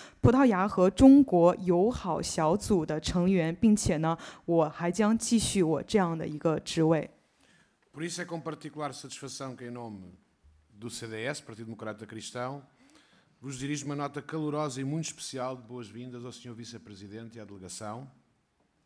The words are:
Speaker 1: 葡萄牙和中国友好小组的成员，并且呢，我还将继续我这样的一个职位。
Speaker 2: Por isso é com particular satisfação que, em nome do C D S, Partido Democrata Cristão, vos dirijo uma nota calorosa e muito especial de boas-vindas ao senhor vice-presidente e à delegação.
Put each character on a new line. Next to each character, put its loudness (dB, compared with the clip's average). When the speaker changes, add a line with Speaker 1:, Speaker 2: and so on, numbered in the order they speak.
Speaker 1:
葡 8
萄 6
牙 4
和 4
中 10
国 6
友 2
好 -4
小 2
组 0
的 -4
成 0
员， 2
并 6
且 0
呢， 0
我 4
还 -4
将 2
继 0
续 0
我 0
这 0
样 0
的 -6
一 -8
个 0
职 -2
位。 2
Speaker 2:
Por -14
isso -10
é -8
com -8
particular -10
satisfação -12
que, -16
em -12
nome -12
do -12
C -12
D -8
S, -8
Partido -16
Democrata -12
Cristão, -12
vos -14
dirijo -6
uma -6
nota -8
calorosa -6
e -6
muito -4
especial -10
de -18
boas-vindas -14
ao -14
senhor -16
vice-presidente -16
e -16
à -14
delegação. -14